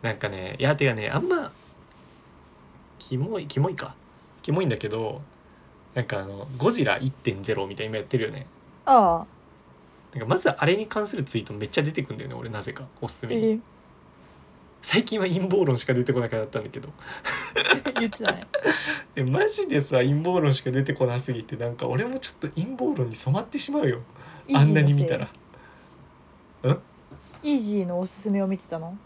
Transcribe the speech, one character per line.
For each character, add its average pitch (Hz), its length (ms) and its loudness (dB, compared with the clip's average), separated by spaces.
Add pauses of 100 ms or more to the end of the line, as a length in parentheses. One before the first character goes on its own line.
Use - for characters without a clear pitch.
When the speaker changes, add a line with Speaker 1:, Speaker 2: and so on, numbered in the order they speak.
Speaker 1:
な 113 120 -2
ん - 40 -6
か 110 100 -4
ね、 95 300 -6
い - 60 -2
や、 143 120 4
て 143 120 2
か 117 80 2
ね、 107 140 -4
あ 170 100 0
ん 349 80 0
ま、 330 240 0 (1500)
キ - 220 -6
モ 190 200 -2
い、 147 60 -8
キ 139 140 -2
モ 170 100 4
い 180 60 -4
か。 - 180 -8 (480)
キ - 100 -4
モ 180 120 2
い - 20 2
ん 143 40 2
だ 110 80 0
け 107 120 -4
ど、 110 320 -4 (720)
な 127 80 0
ん 123 40 -2
か 104 120 -4
あ 98 80 -4
の、 98 220 -10 (100)
ゴ 160 140 4
ジ 226 120 0
ラ 101 140 4
一 131 140 0
点 98 320 -4
ゼ 110 100 -2
ロ 98 140 -2
み 101 80 -10
た 110 80 -8
い - 20 -6
な 110 60 -6
今 110 80 -4
や 101 40 -6
っ - 40 -10
て 127 100 0
る 110 80 2
よ - 60 -4
ね。 - 160 -12 (380)
Speaker 2:
あ 185 380 8
あ。 - 40 -14 (840)
Speaker 1:
な - 60 -10
ん 117 100 -4
か - 0 -
ま 123 100 4
ず - 120 4
あ 147 160 0
れ 175 100 6
に 214 120 -2
関 214 200 -2
す 220 80 -6
る 165 80 -2
ツ 123 140 -4
イ 110 40 0
ー - 40 -10
ト - 80 -10
め 104 140 -6
っ - 20 -10
ち - 100 2
ゃ 151 40 2
出 156 100 -2
て 151 100 -2
く 117 100 -8
ん 110 40 -8
だ - 80 -10
よ 131 40 -10
ね、 123 60 -10
俺 120 140 -10
な 107 120 -8
ぜ - 120 -8
か。 - 100 -12 (160)
お 113 80 -6
す - 120 -8
す 113 80 -8
め 160 80 -2
に。 226 80 2
Speaker 2:
え - 100 4
ー。 226 80 -2 (1200)
Speaker 1:
最 - 240 2
近 220 140 -2
は 190 80 2
陰 180 140 0
謀 190 220 4
論 131 140 4
し - 80 -4
か 127 80 2
出 123 100 4
て 135 80 0
こ 123 80 2
な 117 100 0
く 113 60 -4
な 110 80 0
っ 107 40 -6
た - 120 -4
ん 107 40 -6
だ 110 60 -10
け - 100 -10
ど。 - 100 -12 (520)
Speaker 2:
<laughs> - 580 0
言 233 80 0
っ 208 40 -4
て - 120 -10
た - 80 0
ね。 180 160 -8 (340)
Speaker 1:
<laughs> - 340 -8
え、 139 80 -2
マ 359 240 2
ジ 415 200 -2
で 151 120 2
さ、 139 180 0
陰 143 260 4
謀 180 160 2
論 143 140 4
し - 80 0
か 131 100 -2
出 135 120 2
て 143 100 -2
こ 127 120 2
な 123 140 0
す 131 120 -6
ぎ 113 120 -4
て、 - 120 -10
な 117 120 -4
ん 120 80 -6
か 123 120 -4
俺 131 180 0
も 262 120 -6
ち - 120 -4
ょ - 180 -8
っ - 20 -6
と - 0 -
陰 226 260 -4
謀 254 220 -2
論 120 120 -2
に 113 60 -10
染 135 180 0
ま 214 100 0
っ - 20 -8
て 285 140 -6
し - 120 -2
ま 294 100 0
う 147 80 4
よ。 120 120 -2 (460)
Speaker 2:
イ 277 80 2
ー - 40 8
ジ 143 60 10
ー - 0 -
の - 0 -
せ - 0 -
い？ - 0 -
Speaker 1:
あ - 0 -
ん 151 80 6
な 151 80 6
に 143 120 6
見 143 120 4
た - 120 0
ら。 120 80 -4
ん？ - 40 -16 (2250)
Speaker 2:
イ 294 120 2
ー 247 60 2
ジ 208 180 -2
ー 185 60 0
の 175 140 -2
お 185 60 0
す - 160 -14
す 220 80 -4
め 202 120 2
を 190 60 2
見 190 100 0
て - 100 -16
た 165 120 -6
の？ 170 260 -10